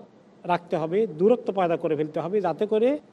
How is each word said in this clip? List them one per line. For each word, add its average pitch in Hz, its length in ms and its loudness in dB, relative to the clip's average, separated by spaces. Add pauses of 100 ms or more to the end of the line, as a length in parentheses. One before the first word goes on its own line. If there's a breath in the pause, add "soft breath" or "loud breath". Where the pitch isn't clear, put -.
(440)
রাখতে 175 340 -2
হবে, 170 300 0
দূরত্ব 202 460 2
পয়দা 170 240 2
করে 156 180 -2
ফেলতে 151 240 -2
হবে, 180 220 -2
যাতে 180 240 -2
করে 233 340 2 (140)